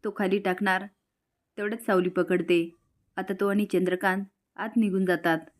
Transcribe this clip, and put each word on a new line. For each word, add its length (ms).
तो 140
खाली 220
टाकणार, 440
तेवढ्यात 240
सावली 280
पकडते. 640
आता 240
तो 80
आणि 180
चंद्रकांत 580
आत 220
निघून 280
जातात. 340